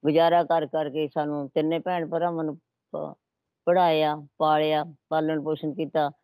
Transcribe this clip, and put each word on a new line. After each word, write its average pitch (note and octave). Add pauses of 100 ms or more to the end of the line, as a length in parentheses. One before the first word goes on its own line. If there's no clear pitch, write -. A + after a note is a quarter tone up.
ਗੁਜ਼ਾਰਾ E3
ਕਰ D#3+
ਕਰਕੇ D3+
ਸਾਨੂੰ D3
ਤਿੰਨੇ D#3+
ਭੈਣ E3+
ਭਰਾਵਾਂ E3
ਨੂੰ D3+ (340)
ਪ-, D3+ (520)
ਪੜ੍ਹਾਇਆ, D#3 (100)
ਪਾਲਿਆ, D#3 (240)
ਪਾਲਣ D#3
ਪੋਸ਼ਣ D3+
ਕੀਤਾ। D3 (120)